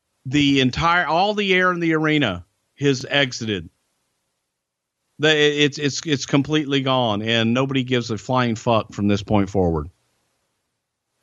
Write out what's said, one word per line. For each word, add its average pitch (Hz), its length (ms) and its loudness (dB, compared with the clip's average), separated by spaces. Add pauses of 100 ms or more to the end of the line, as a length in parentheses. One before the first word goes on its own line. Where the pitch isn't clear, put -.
(260)
the 139 360 2
entire, 160 460 0
all 180 260 0
the 202 200 0
air 185 180 2
in 175 80 -4
the 165 160 0
arena 151 500 0 (340)
has 139 300 0
exited. 117 600 -2 (1500)
The, 156 180 2
it's, 147 440 2
it's, 143 260 -4
it's 151 220 -2
completely 143 540 0
gone, 123 420 -2
and 113 300 0
nobody 135 300 -2
gives 123 280 -2
a 107 80 -6
flying 123 360 0
fuck 110 380 -2
from 101 140 -2
this 101 160 2
point 101 260 0
forward. 85 400 -2 (1300)